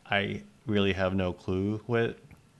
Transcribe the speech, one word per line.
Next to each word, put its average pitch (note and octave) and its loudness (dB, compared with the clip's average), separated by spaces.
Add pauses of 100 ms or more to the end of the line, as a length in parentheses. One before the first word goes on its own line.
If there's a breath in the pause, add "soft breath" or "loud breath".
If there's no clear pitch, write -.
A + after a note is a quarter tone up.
I G#2 -2 (240)
really G2+ 4
have F#2 0
no F#2 0
clue G2 -2
what A#2 0 (420)